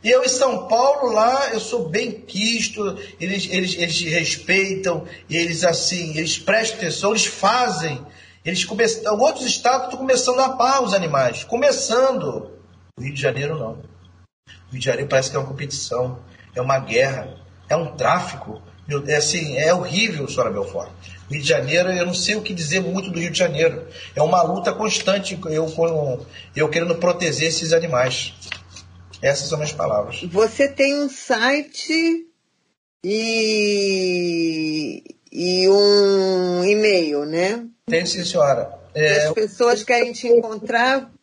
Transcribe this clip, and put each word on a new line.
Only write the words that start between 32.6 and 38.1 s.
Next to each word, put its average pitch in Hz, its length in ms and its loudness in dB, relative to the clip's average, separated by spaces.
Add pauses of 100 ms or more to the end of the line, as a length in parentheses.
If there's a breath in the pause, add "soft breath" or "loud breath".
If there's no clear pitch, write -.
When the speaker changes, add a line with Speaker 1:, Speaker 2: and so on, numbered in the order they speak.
Speaker 2:
e, 185 2000 -2 (280)
e 185 360 0
um 196 960 4
e-mail, 185 600 2
né? 190 400 -2 (220)
Speaker 1:
Tenho 165 180 0
sim, 180 180 -4